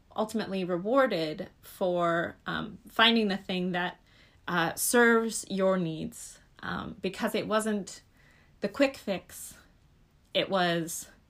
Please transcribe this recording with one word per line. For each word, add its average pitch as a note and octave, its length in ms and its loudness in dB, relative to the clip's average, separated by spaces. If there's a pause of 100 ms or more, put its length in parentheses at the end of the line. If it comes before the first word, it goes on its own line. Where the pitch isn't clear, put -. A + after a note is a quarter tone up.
(160)
ultimately G3+ 480 -2
rewarded F#3 840 0 (140)
for, F3 800 0
um, E3 340 -6 (100)
finding A3+ 400 4
the G3 80 0
thing F#3 360 -4
that, F3+ 260 -4 (500)
uh, E3 260 0
serves A#3 720 4
your F#3+ 300 2
needs, D#3+ 640 -6 (220)
um, - 380 -8
because G3+ 360 -4
it F3 100 -2
wasn't G#3 560 -2 (580)
the G3+ 80 -2
quick C4+ 280 2
fix, - 580 -10 (800)
it F3+ 160 2
was E3+ 560 0 (240)